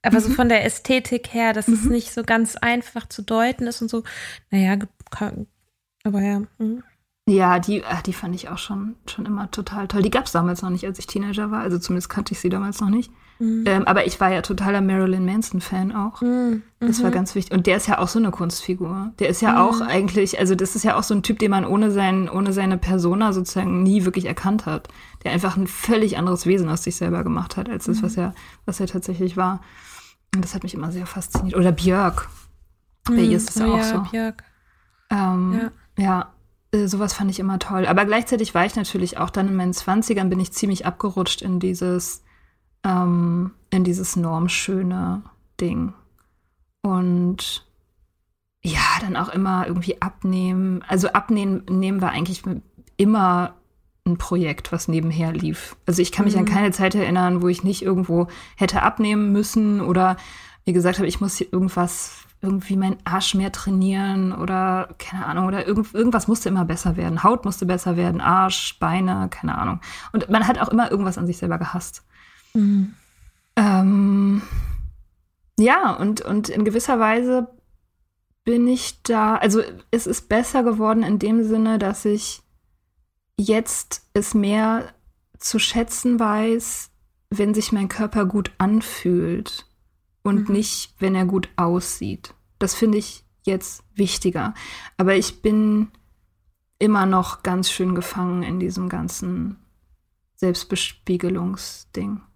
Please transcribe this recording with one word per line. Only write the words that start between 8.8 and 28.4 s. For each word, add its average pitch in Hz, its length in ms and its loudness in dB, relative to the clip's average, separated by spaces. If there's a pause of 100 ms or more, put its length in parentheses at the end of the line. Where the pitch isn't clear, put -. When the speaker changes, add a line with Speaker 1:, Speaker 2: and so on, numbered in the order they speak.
Speaker 2:
schon - 200 -8
immer 202 260 -4
total 202 340 -6
toll. 202 160 0
Die 208 80 4
gab's 262 220 -2
damals 175 300 0
noch 185 80 -4
nicht, 180 140 -4
als 190 140 -8
ich - 80 -14
Teenager 208 460 -4
war. 220 80 -4
Also 175 180 -2
zumindest 180 320 -2
kannte 202 220 -4
ich - 80 -8
sie 180 80 0
damals 196 320 -2
noch 208 100 2
nicht. 233 220 0 (260)
Speaker 1:
Mhm. 226 260 0
Speaker 2:
Ähm, 190 220 2
aber 190 220 4
ich 175 120 -6
war 185 120 4
ja 175 100 0
totaler 202 380 0
Marilyn 190 440 2
Manson-Fan 190 720 -2
auch. 214 260 -4
Speaker 1:
Mhm. 240 440 0 (160)
Speaker 2:
Das 233 200 2
war 240 100 4
Speaker 1:
Mhm. 160 40 0
Speaker 2:
ganz 185 220 -2
wichtig. 185 200 -2
Und 180 120 4
der 185 80 6
ist 202 100 -2
ja - 140 2
auch 180 80 0
so 226 100 0
eine 214 140 2
Kunstfigur. 185 880 -4
Der 196 80 2
ist 175 120 0
ja 220 120 4
Speaker 1:
Mhm. - 60 4
Speaker 2:
auch 226 240 4
eigentlich, 196 580 2
also 185 160 4
das 185 180 -2
ist 208 80 -2
ja 220 160 4
auch 214 60 0
so 214 100 0
ein 196 80 2
Typ, 214 160 -2
den 208 140 2
man 190 120 2
ohne 208 280 2
sein, 190 360 2
ohne 196 240 0
seine 190 240 2
Persona 185 560 2
sozusagen 185 520 0
nie 190 200 6
wirklich 180 200 0
erkannt 202 420 -2
hat. 156 220 -6 (340)
Der - 80 -4
einfach 180 260 -2
ein 190 120 0
völlig 220 500 0
anderes 175 260 -2
Wesen 180 240 2
aus 165 140 -2
sich - 140 -6
selber 175 260 -2
gemacht 170 340 -4
hat, 196 120 -6
als - 160 -8
das, 220 140 0
Speaker 1:
Mhm. 214 40 -2
Speaker 2:
was 220 140 -2
er, 185 180 -4 (320)